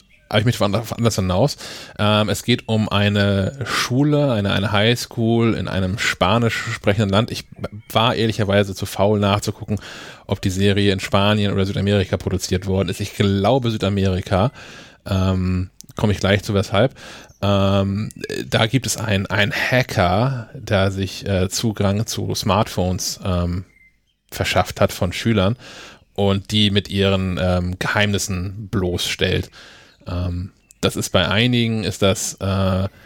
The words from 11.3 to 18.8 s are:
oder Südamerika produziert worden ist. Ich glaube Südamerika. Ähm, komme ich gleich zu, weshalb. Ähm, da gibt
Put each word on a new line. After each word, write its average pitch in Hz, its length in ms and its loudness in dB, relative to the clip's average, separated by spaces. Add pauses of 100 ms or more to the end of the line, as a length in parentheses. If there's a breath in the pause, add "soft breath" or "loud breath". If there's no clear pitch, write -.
oder 98 140 2
Südamerika 101 520 0
produziert 92 500 -2
worden 95 220 0
ist. 92 100 -6
Ich 101 160 -8
glaube 110 560 2
Südamerika. 98 800 0 (580 loud breath)
Ähm, 92 640 0 (240)
komme 104 180 2
ich - 60 -4
gleich 98 240 2
zu, 107 100 -4
weshalb. 98 400 2 (480 loud breath)
Ähm, 98 680 2 (360)
da 117 220 0
gibt - 180 0